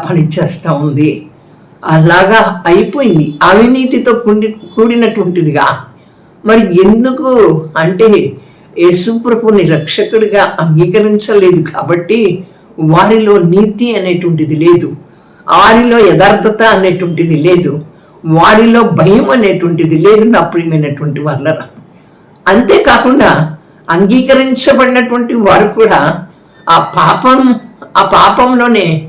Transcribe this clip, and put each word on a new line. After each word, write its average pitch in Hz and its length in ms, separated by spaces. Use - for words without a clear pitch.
పనిచేస్తా 165 640
ఉంది. 151 260
అలాగా 180 440
అయిపోయింది, 196 560
అవినీతితో 247 640
కూడి-, 214 320
కూడినటువంటిదిగా. 185 920
మరి 226 140
ఎందుకు 254 480
అంటే 190 280
యేసు 180 280
ప్రభుని 220 380
రక్షకుడిగా 202 680
అంగీకరించలేదు 185 1000
కాబట్టి 175 480
వారిలో 208 420
నీతి 220 340
అనేటువంటిది 170 640
లేదు, 175 240
వారిలో 233 380
యథార్థత 202 540
అనేటువంటిది 170 680
లేదు, 165 280
వారిలో 226 440
భయం 196 360
అనేటువంటిది 170 680
లేదు 214 180
నా 180 80
ప్రియమైనటువంటి 151 760
వాళ్ళరా. 151 380
అంతేకాకుండా 247 800
అంగీకరించబడినటువంటి 247 1400
వారు 208 200
కూడా 190 240
ఆ - 20
పాపం, 254 420
ఆ 196 40
పాపంలోనే 233 680